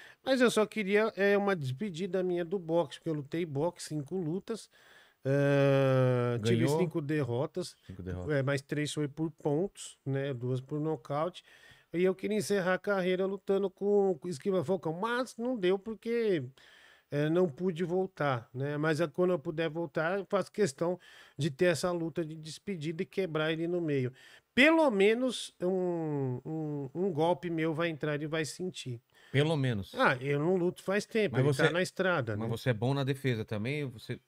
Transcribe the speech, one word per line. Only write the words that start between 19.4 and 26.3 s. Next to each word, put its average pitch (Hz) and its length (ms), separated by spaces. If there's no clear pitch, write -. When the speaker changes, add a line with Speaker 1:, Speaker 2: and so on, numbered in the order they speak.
Speaker 1:
puder 165 280
voltar, 165 500
eu 190 60
faço 185 280
questão 180 460
de 151 140
ter 143 160
essa 180 240
luta 165 340
de 156 120
despedida 160 680
e 180 40
quebrar 156 460
ele 165 140
no 175 140
meio. 139 320
Pelo 311 360
menos 220 720
um, 160 840